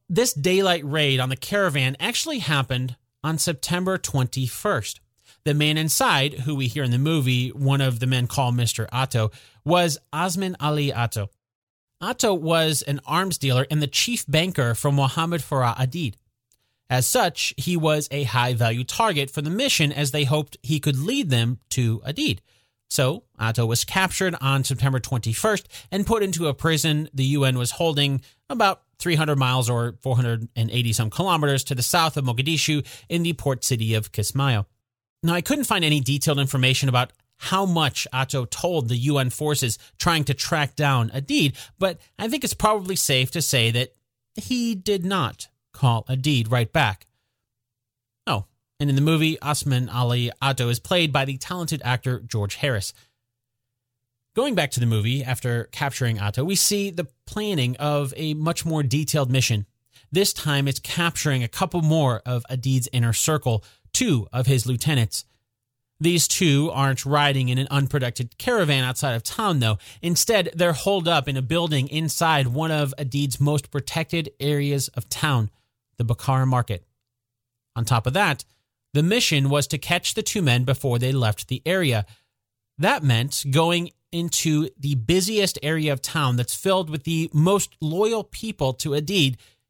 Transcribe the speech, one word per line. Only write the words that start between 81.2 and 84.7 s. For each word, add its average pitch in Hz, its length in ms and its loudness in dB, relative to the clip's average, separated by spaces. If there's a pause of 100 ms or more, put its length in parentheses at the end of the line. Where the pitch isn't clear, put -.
the 123 180 -6
area. 151 400 0 (720)
That 196 260 0
meant 127 480 2
going 170 400 2 (200)
into 165 580 0 (100)